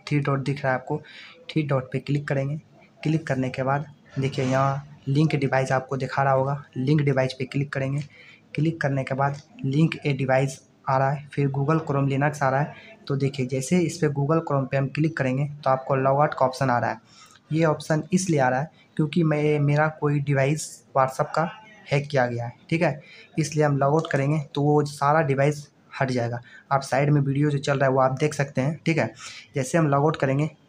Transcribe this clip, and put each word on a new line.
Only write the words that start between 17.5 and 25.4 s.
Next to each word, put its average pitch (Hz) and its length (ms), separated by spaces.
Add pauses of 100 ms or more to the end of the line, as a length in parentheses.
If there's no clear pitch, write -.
ये 160 140
option 156 380 (100)
इसलिए 180 280
आ 127 80
रहा 127 120
है 160 100 (260)
क्योंकि 160 280
मैं, 151 360
मेरा 147 300
कोई 147 300
device 139 460 (300)
WhatsApp 135 380
का 160 160 (360)
hack 143 220
किया 127 180
गया 120 180
है, 117 80 (180)
ठीक 165 120
है, 147 180 (380)
इसलिए 151 260
हम 143 140
लॉग 139 160
आउट 160 160
करेंगे 147 280 (160)
तो 143 80
वो 147 240
सारा 147 360
device 139 440 (340)